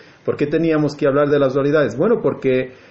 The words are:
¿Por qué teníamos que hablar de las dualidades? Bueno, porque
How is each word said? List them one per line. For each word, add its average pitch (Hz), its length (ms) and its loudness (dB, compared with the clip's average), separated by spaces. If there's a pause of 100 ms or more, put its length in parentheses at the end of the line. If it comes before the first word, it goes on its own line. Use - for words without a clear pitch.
(240)
¿Por - 120 -4
qué 147 100 -2
teníamos 156 480 0
que 147 140 -2
hablar 143 200 2
de 143 120 2
las 131 140 0
dualidades? 139 420 0
Bueno, 185 260 0
porque 127 500 -2 (180)